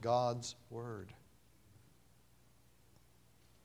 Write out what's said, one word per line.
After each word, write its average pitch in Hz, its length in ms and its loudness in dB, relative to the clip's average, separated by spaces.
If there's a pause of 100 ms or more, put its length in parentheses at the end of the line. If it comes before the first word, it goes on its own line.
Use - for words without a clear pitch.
God's 120 540 2 (140)
Word. 113 440 -8 (2500)